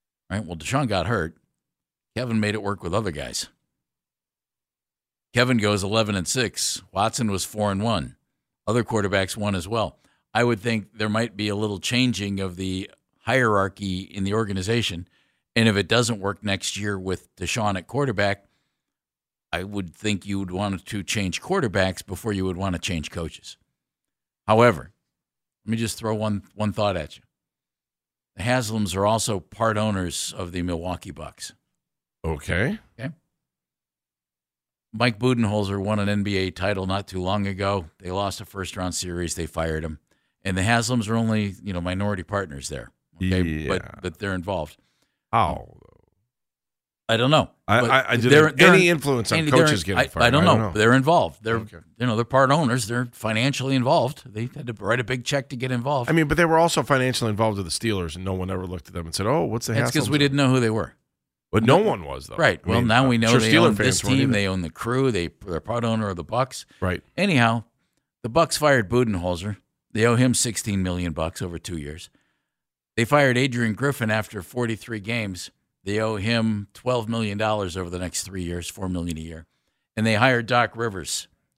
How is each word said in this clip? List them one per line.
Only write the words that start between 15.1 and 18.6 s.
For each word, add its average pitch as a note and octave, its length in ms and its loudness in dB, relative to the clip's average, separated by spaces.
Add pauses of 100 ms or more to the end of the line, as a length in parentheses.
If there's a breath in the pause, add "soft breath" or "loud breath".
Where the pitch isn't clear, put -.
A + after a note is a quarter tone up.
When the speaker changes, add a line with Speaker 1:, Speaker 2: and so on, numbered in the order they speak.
Speaker 1:
And A2+ 140 6
if G2+ 80 4
it G2 120 0
doesn't A2+ 320 2
work G2 220 -4
next G2 340 -4
year G2+ 220 -4
with F#2 380 -6
Deshaun G#2+ 400 -2
at F2+ 100 -8
quarterback, G2+ 600 -2 (1080)